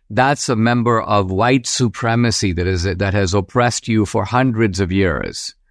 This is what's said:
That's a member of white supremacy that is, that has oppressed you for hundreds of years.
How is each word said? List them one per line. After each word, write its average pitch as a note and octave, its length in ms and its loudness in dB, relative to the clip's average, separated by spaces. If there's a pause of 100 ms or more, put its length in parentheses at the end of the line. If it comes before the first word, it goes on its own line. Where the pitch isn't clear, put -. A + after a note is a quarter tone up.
That's B2+ 400 0
a B2 80 0
member A#2 460 2
of G2+ 280 0
white A#2+ 360 2
supremacy A#2 880 0
that F2 140 -2
is, F2+ 180 0
that F#2+ 280 -2
has G2 220 0
oppressed A#2 540 0
you A2 180 2
for G2+ 180 -2
hundreds A2+ 560 0
of F#2 100 0
years. E2+ 640 -2 (160)